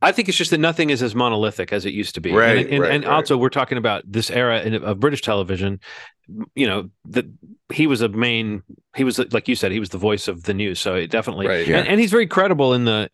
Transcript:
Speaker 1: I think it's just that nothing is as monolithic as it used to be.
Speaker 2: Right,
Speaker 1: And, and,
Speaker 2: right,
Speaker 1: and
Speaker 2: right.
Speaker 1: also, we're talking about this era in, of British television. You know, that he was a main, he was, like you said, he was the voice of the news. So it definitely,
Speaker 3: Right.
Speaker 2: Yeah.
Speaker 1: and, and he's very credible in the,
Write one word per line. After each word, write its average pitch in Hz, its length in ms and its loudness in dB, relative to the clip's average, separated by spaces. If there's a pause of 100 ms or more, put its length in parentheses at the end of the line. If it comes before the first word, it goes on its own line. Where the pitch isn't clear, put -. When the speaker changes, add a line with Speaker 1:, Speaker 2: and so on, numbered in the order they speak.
Speaker 1:
I 170 80 6
think 202 180 0
it's 180 80 0
just 170 140 0
that 165 80 2
nothing 160 320 2
is 127 140 2
as 107 100 -2
monolithic 107 580 0
as 101 140 -2
it 76 80 -4
used 104 220 -6
to 85 40 -8
be. 85 120 -2
Speaker 2:
Right, 113 260 6
Speaker 1:
And, - 100 0
and, 143 140 2
Speaker 2:
right, 82 80 2
Speaker 1:
and 143 140 0
Speaker 2:
right. 139 100 2
Speaker 1:
also, 151 220 2
we're 127 120 2
talking 127 300 -2
about 110 260 0
this 107 240 -4
era 120 320 0
in, 110 140 -2
of 98 240 -4
British 139 240 0
television. 98 560 -2 (760)
You 135 120 2
know, 95 240 -4 (160)
that 123 200 -2 (460)
he 156 140 2
was 123 160 2
a 117 60 2
main, 110 560 -2 (320)
he 135 80 0
was, 127 160 0 (120)
like - 140 -2
you 123 80 0
said, 98 160 -2
he 107 80 -2
was 101 120 -6
the 95 80 -10
voice 104 280 0
of 85 160 -6
the 104 100 -2
news. 98 280 -4
So 92 140 -2
it 87 160 -4
definitely, 110 360 -2
Speaker 3:
Right. 85 200 0
Speaker 2:
Yeah. 82 120 2
Speaker 1:
and, - 100 0
and 202 120 4
he's 214 100 2
very 220 160 4
credible 156 480 2
in 123 100 2
the, 107 300 0